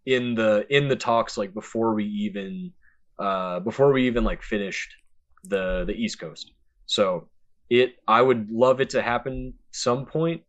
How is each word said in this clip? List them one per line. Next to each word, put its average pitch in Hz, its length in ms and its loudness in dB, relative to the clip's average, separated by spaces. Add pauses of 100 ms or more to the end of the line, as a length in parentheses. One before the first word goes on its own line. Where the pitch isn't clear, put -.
in 123 300 0
the, 107 340 2
in 143 180 4
the 131 80 2
talks, 117 420 0
like, 98 160 -6
before 113 400 -2
we 107 120 0
even, 95 680 -6 (480)
uh, 92 400 -4
before 123 320 2
we 127 160 2
even, 117 160 0
like, 95 180 -4
finished 101 480 -6 (540)
the, 92 420 -2
the - 80 -4
East 113 240 -4
Coast. - 360 -16 (320)
So 92 420 0 (420)
it, 123 260 4 (120)
I 113 140 6
would 117 280 4
love 123 320 4
it 135 100 0
to 123 100 0
happen 127 520 -4 (180)
some 127 340 -2
point, 165 440 -2